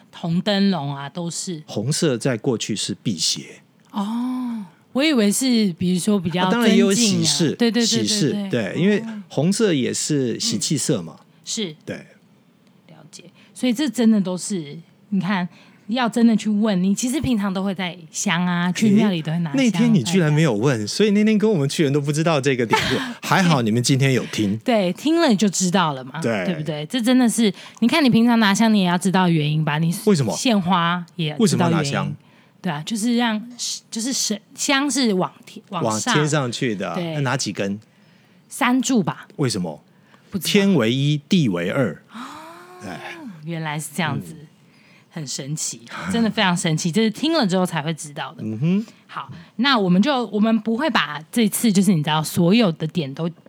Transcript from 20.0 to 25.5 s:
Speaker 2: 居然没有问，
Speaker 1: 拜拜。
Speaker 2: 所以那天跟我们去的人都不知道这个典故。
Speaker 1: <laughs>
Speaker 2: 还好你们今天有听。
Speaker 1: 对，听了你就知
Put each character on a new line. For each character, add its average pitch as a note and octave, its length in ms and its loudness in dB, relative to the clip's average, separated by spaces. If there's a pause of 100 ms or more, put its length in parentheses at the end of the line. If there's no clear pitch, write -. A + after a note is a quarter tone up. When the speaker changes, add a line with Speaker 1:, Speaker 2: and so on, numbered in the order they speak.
Speaker 2:
居 E3+ 160 0
然 D3+ 140 4
没 D3 100 4
有 D3 100 4
问， A#2 260 2
Speaker 1:
拜 G#2+ 40 -2
拜。 G#2 40 -4
Speaker 2:
所 G3+ 200 2
以 A3 40 4
那 G#3 120 4
天 G#3+ 160 4
跟 G#3+ 100 2
我 G#3+ 80 2
们 C3+ 120 0
去 - 140 0
的 - 20 4
人 C#3 80 2
都 D3 80 2
不 C#3+ 100 -4
知 D3+ 140 0
道 D#3+ 160 2
这 C3 160 2
个 A#2+ 100 0
典 G#4+ 220 0
故。 - 80 0 (100)
Speaker 1:
<laughs> A#3+ 200 -14
Speaker 2:
还 F3+ 180 4
好 D3+ 180 4
你 A2 80 2
们 A#2+ 100 2
今 C3 160 2
天 C3+ 160 2
有 A#2+ 140 0
听。 G#2+ 320 -2
Speaker 1:
对， F#3 360 0
听 E4 260 0
了 E4 80 4
你 G#3+ 80 4
就 G#3 120 2
知 F3+ 220 0